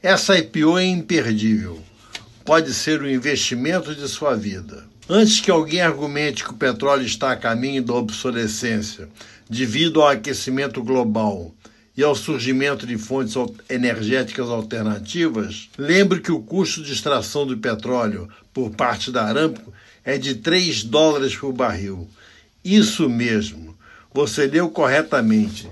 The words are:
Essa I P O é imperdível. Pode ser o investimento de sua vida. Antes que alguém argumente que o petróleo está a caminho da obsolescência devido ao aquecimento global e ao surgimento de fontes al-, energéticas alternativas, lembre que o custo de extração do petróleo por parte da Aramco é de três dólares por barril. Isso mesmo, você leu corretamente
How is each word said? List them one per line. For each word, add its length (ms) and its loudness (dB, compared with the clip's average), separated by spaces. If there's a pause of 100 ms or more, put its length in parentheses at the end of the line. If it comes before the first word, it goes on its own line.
Essa 360 4
I 40 2
P 220 -2
O 140 6
é 80 2
imperdível. 920 0 (680)
Pode 260 4
ser 300 -2
o 80 -4
investimento 840 -2
de 140 -10
sua 260 -2
vida. 500 -8 (220)
Antes 320 6
que 120 2
alguém 320 2
argumente 600 -2
que 80 -10
o 60 -12
petróleo 480 2
está 280 -2
a 40 -2
caminho 460 -2
da 100 -2
obsolescência 1160 -4 (400)
devido 500 0
ao 80 8
aquecimento 760 -2
global 720 0 (400)
e 80 0
ao 120 4
surgimento 720 -2
de 100 -4
fontes 400 -4
al-, 160 -2 (160)
energéticas 800 -2
alternativas, 1300 -4
lembre 440 4
que 120 -2
o 80 0
custo 420 -2
de 80 -12
extração 560 -2
do 120 -4
petróleo 720 -4 (240)
por 160 -4
parte 400 -2
da 160 0
Aramco 440 -2 (340)
é 140 -2
de 160 -4
três 480 0
dólares 540 2
por 160 -6
barril. 560 -4 (560)
Isso 440 4
mesmo, 680 -2 (360)
você 360 2
leu 200 2
corretamente 1040 2